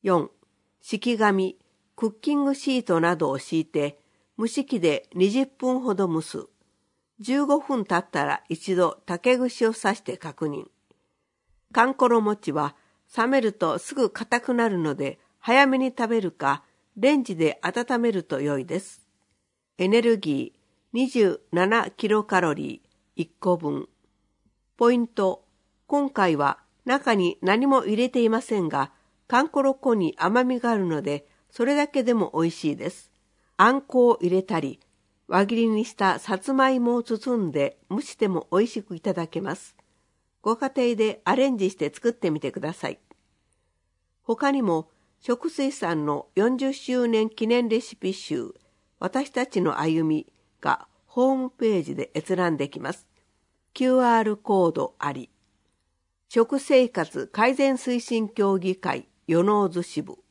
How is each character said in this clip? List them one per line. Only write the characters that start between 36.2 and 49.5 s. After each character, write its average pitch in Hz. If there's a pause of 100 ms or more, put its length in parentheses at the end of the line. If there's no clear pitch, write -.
つ 277
ま 262
い 262
も 240
を 233
包 233
ん 180
で 139 (140)
蒸 208
し -
て 214
も 175
美 180
味 226
し 220
く 180
い 165
た 190
だ 165
け 165
ま 139
す。 - (640)
ご 226
家 269
庭 240
で 214
ア 190
レ 269
ン 247
ジ 196
し -
て 147
作 -
っ -
て 185
み 151
て 135
く -
だ 156
さ -
い。 - (1200)
他 277
に 277
も、 165 (280)
食 240
水 277
産 165
の 143
四 240
十 269
周 254
年 220
記 220
念 240
レ 226
シ -
ピ 190
集、 - (460)
私 247
た 254
ち 208